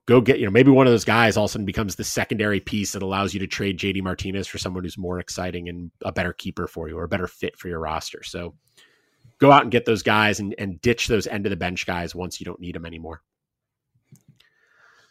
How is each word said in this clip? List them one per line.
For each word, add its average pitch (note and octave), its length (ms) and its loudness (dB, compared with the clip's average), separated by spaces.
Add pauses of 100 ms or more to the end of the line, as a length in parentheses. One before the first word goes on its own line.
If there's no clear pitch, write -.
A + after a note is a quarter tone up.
go B2 140 8
get, - 180 2
you A#2 60 -2
know, G2 60 -2
maybe C3 200 8
one C3 160 8
of B2 40 8
those A2+ 140 4
guys A2 320 4
all G#2+ 80 4
of F#2+ 60 -2
a - 0 -
sudden G#2 160 -4
becomes F#2+ 300 -4
the A2 60 -8
secondary G#2 560 -2
piece G#2 340 -4
that G2 100 -6
allows F#2+ 280 -2
you F#2+ 100 -4
to F#2+ 60 -4
trade G2 300 -4
J G2 160 -2
D F#2+ 80 -4
Martinez F#2 460 -6
for - 100 -12
someone F#2 260 -6
who's F2 140 -10
more F2+ 220 -6
exciting F2 500 -8
and F2 220 -12 (120)
a G2 80 -6
better F2+ 220 -4
keeper F2 340 -8
for D#2+ 220 -10
you E2 80 -10
or E2 60 -6
a E2+ 40 -6
better F2+ 200 -4
fit - 320 -10
for - 80 -14
your E2 120 -6
roster. D#2+ 440 -8
So F2 320 -12 (800)
go C#3 140 8
out C#3+ 100 10
and A#2 100 -2
get A#2+ 140 2
those A2 160 0
guys G#2+ 380 2
and, G2+ 180 -6
and F#2+ 240 -8
ditch - 260 2
those G#2+ 200 0
end G2+ 180 -6
of G2+ 60 -2
the F#2 60 -4
bench F2+ 280 -4
guys F2 300 -6
once F2 240 -8
you F2+ 60 -14
don't F2+ 140 -12
need F2 160 -10
'em E2 120 -12
anymore. E2 340 -14 (1900)